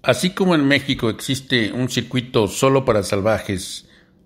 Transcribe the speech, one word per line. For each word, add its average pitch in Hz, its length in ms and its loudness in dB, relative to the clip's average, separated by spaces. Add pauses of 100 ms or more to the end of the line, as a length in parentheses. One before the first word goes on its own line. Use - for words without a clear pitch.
Así 180 280 2
como 185 260 2
en 139 120 2
México 135 420 0
existe 127 640 -2
un 123 180 -4
circuito 120 580 0
solo 135 380 2
para 107 180 2
salvajes, 101 840 -2 (360)